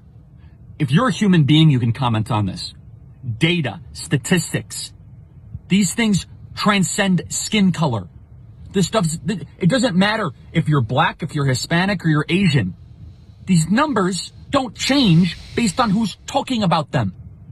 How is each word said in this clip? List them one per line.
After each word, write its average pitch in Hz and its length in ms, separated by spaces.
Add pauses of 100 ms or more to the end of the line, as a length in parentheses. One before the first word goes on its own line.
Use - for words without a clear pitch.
(800)
If 131 120
you're 233 180
a 185 40
human 180 320
being, 156 260
you 127 100
can 117 140
comment 113 360
on 107 140
this. 92 300 (640)
Data, 160 420 (120)
statistics. - 1000 (760)
These 196 260
things 214 320 (280)
transcend 196 760
skin 196 420
color. 120 340 (680)
This 190 160
stuff's, 165 380
it 185 440
doesn't 240 260
matter 202 360 (200)
if 165 160
you're 147 140
black, 151 400
if 160 120
you're 143 120
Hispanic, 170 580
or 160 60
you're 151 180
Asian. 147 480 (680)
These 170 240
numbers 247 600 (180)
don't 262 260
change 190 640 (180)
based 240 240
on 240 100
who's 208 360
talking 254 360
about 165 300
them. 110 220 (380)